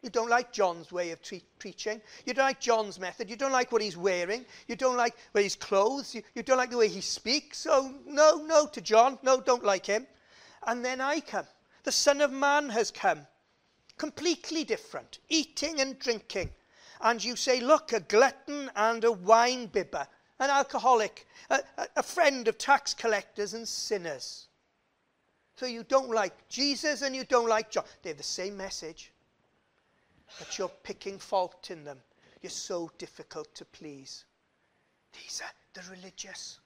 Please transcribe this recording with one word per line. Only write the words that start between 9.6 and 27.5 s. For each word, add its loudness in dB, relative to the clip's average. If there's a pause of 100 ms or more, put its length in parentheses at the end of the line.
like 0
him. -2 (600)
And -2
then -2
I -2
come. -8 (380)
The -2
Son 4
of 2
Man 2
has 0
come. -2 (680)
Completely -4
different. -8 (100)
Eating -2
and -4
drinking. -4 (500)
And 0
you -6
say, 0
"Look, 2
a 0
glutton 2
and 0
a 4
wine 4
bibber." -4 (340)
an 2
alcoholic, 2 (240)
a, 4 (180)
a, -4 (100)
a 0
friend 2
of -2
tax 2
collectors -4
and -10
sinners. -8 (1080)
So -8
you -8
don't 2
like -2
Jesus -2
and -2
you -6
don't 2
like 2